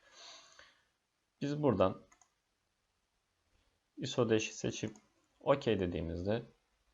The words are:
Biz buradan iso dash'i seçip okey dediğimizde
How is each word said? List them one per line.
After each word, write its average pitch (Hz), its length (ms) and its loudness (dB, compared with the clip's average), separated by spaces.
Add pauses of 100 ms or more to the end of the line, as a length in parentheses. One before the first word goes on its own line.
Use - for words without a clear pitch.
(1400)
Biz 147 220 -2
buradan 98 380 4 (2000)
iso 127 320 0
dash'i 110 240 2
seçip - 420 -6 (440)
okey 139 400 2
dediğimizde 87 640 -2 (500)